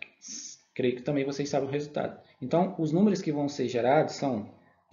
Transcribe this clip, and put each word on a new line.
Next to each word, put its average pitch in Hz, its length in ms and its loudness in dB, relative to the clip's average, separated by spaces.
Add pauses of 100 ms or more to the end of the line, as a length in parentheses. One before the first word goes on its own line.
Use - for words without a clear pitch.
(760)
Creio 127 220 0
que 127 60 -12
também 143 220 0
vocês 143 240 -4
sabem 139 200 0
o 135 40 -4
resultado. - 480 -4 (220)
Então, 170 360 2
os 156 120 0
números 190 300 4
que 165 100 -2
vão 143 180 0
ser 127 200 -2
gerados 123 460 4
são 120 380 -4 (400)